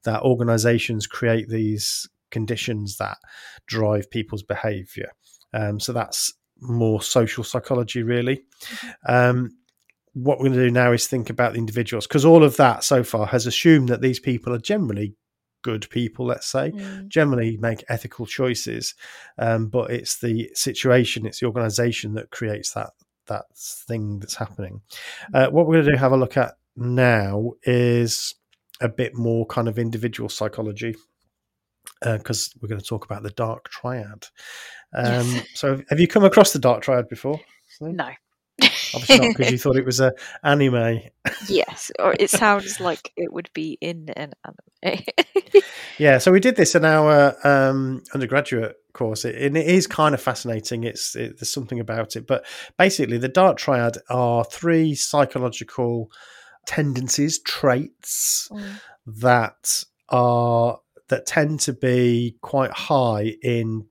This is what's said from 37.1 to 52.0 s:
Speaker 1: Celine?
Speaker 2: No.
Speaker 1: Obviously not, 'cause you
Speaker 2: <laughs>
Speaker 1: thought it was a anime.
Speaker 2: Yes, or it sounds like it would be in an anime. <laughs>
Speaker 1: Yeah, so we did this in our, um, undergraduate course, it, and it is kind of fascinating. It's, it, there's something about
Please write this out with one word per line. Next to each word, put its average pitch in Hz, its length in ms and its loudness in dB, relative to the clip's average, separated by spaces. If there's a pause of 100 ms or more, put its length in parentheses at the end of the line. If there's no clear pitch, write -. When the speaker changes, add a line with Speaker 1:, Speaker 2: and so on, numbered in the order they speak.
Speaker 1:
Celine? 165 300 -12
Speaker 2:
No. 131 140 -8 (840)
Speaker 1:
Obviously 233 240 6 (100)
not, 226 80 0
'cause 127 160 2
you 123 60 0
Speaker 2:
<laughs> - 20 -4
Speaker 1:
thought 131 160 0
it 131 100 2
was 127 140 -2
a 131 140 4 (280)
anime. 123 600 2 (480)
Speaker 2:
Yes, - 500 -2
or 190 180 2
it - 120 2
sounds 202 500 0
like 180 380 -6
it 175 160 -6
would 170 200 -12
be 156 280 -8
in 165 340 -10
an 143 160 -10 (140)
anime. - 640 -8
<laughs> - 540 4 (340)
Speaker 1:
Yeah, 143 220 8
so 185 120 6
we 190 100 8
did 254 160 4
this 170 180 4
in 156 100 6
our, 151 500 6 (100)
um, 135 580 2 (100)
undergraduate 127 640 -2 (160)
course, 110 320 -4
it, 113 100 -6
and 139 220 -2
it 151 100 0
is 180 200 4
kind 151 280 2
of 135 60 -6
fascinating. 117 640 -6
It's, - 300 -8
it, 120 240 -10
there's - 120 -8
something 123 300 -8
about 110 360 -6